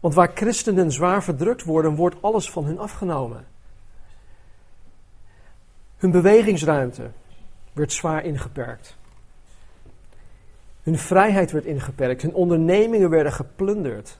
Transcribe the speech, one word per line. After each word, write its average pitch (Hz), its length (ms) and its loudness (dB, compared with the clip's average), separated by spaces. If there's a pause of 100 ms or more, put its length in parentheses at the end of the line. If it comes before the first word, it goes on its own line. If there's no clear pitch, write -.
Want 160 140 0
waar 175 200 6
christenen 190 580 0
zwaar 180 300 0
verdrukt 180 420 -2
worden, 160 300 2
wordt 175 260 0
alles 214 300 -2
van 160 140 -6
hun 156 140 -6
afgenomen. 143 680 -8 (2500)
Hun 185 140 2
bewegingsruimte 156 1000 4 (640)
werd 147 200 -4
zwaar 156 320 -4
ingeperkt. 127 720 -8 (1900)
Hun 160 160 0
vrijheid 196 520 2
werd 151 140 -4
ingeperkt. 135 580 -4
Hun 160 120 -4
ondernemingen 180 760 4
werden 156 220 2
geplunderd. 147 880 -6